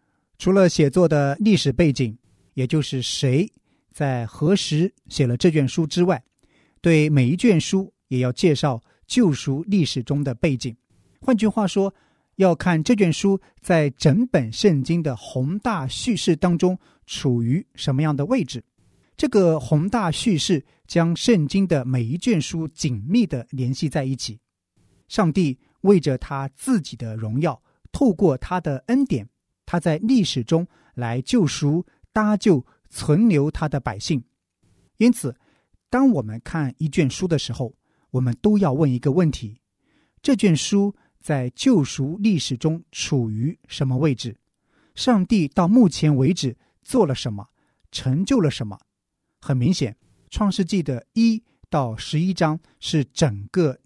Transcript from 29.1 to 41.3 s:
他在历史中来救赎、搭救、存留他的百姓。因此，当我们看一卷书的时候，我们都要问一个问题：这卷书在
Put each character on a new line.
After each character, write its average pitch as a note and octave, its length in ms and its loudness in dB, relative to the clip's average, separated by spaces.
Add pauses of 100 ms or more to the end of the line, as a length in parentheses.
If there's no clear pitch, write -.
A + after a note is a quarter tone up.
他 - 120 -4
在 D#3+ 200 0
历 A3 260 2
史 - 180 -4
中 E3 240 0 (300)
来 A#2+ 260 -4
救 A3 240 2
赎、 D3 400 0 (280)
搭 G#3 240 2
救、 D#3+ 280 2 (240)
存 G3 400 2
留 D3+ 220 2
他 D3+ 180 -4
的 C#3+ 100 -4
百 A2 200 -8
姓。 C3 240 -4 (720)
因 A#3+ 140 4
此， C#3+ 240 -4 (540)
当 C4 200 4
我 F3 120 2
们 G#2+ 220 -8
看 C#3+ 340 -4
一 D#3 120 -4
卷 C#3 200 0
书 - 180 -6
的 E3 100 0
时 - 160 -6
候， A#2 220 -8 (340)
我 C3 100 -2
们 A#2+ 220 -2
都 G#3 160 4
要 F3 160 2
问 C#3+ 180 2
一 B2 80 0
个 C#3 120 0
问 E3 200 2
题： A2 300 -12 (600)
这 C#4 140 2
卷 G3 180 2
书 G3+ 400 0 (280)
在 C3 300 -4